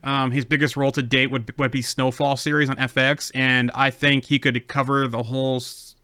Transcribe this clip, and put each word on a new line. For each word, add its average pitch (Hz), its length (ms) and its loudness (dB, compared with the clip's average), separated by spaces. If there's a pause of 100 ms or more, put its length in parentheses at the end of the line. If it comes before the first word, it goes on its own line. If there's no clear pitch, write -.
Um, 139 260 0
his 123 140 -2
biggest 143 320 0
role 139 160 2
to 143 100 -2
date 131 260 2
would, 123 300 -6
would 131 140 0
be 131 100 -2
Snowfall 135 540 -2
series 147 340 0
on 131 80 -4
F 131 200 -2
X, 135 360 2
and 127 400 2
I 135 180 2
think 139 340 2
he 139 140 2
could 123 280 0
cover 139 400 0
the 117 160 -4
whole 131 340 -2
s-, - 460 -12